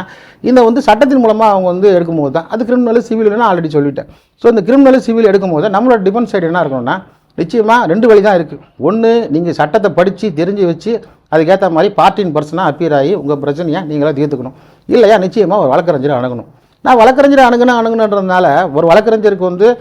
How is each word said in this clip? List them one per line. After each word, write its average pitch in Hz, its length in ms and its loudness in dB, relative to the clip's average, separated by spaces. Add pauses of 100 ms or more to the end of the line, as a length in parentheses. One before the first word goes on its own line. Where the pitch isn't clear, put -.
(400)
இந்த 247 220 2
வந்து 233 200 0
சட்டத்தின் 254 420 2
மூலமா 220 280 2
அவங்க 185 220 0
வந்து 190 140 2 (100)
எடுக்கும்போது 165 320 -4
தான், 165 180 -6
அது 226 160 -4
கிரிமினல், 240 380 0
சிவில் 220 400 -2
நான் 214 100 2
already 170 240 -4
சொல்லிட்டேன். 143 320 -4 (340)
So - 60 2
இந்த 226 140 2
கிரிமினல், 262 380 4
சிவில் 226 300 0
எடுக்கும்போது 190 460 0
நம்மளோட 240 220 2 (100)
டிஃபென்ஸ் 226 240 -4
சைடு 180 180 -2
என்ன 175 120 -2
இருக்கணும்னா, 135 340 -4 (420)
நிச்சயமா 220 380 0 (100)
ரெண்டு 208 200 0
வழி 214 140 6
தான் 202 140 2
இருக்கு. 156 220 -4 (320)
ஒண்ணு, 226 220 0 (180)
நீங்க 165 240 -2
சட்டத்தை 196 380 0
படிச்சு 190 380 -2
தெரிஞ்சு 180 380 -4
வச்சு 170 260 -4 (400)
அதுக்கேத்த 180 380 2
மாதிரி 180 240 0
பார்ட்டி 190 280 0
இன் 170 120 -4
பர்சனா 151 360 -4
அப்பியர் 156 240 -2
ஆகி 143 200 0
உங்க 147 220 -4
பிரச்சனையை 147 460 -4
நீங்களா 151 280 -4
தீர்த்துக்கணும். 139 460 -6 (300)
இல்லையா 220 300 4
நிச்சயமா 190 420 -2
ஒரு 156 160 0
வழக்கறிஞரை 147 460 -2
அணுகணும். 123 280 -8 (360)
நான் 254 160 2
வழக்கறிஞரை 269 480 4
அணுகணும் 240 320 2
அணுகணுன்றதுனால 202 680 0 (260)
ஒரு 160 140 0
வழக்கறிஞருக்கு 202 640 2
வந்து 180 160 0 (140)